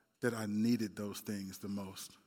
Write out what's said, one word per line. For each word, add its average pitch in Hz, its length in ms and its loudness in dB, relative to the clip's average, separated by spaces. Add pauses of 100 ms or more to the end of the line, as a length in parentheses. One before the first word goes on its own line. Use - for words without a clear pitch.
(200)
that 117 140 4
I 110 140 -2
needed 107 480 4
those 104 240 -4
things 98 380 -4
the 104 100 -8
most 98 440 -6 (140)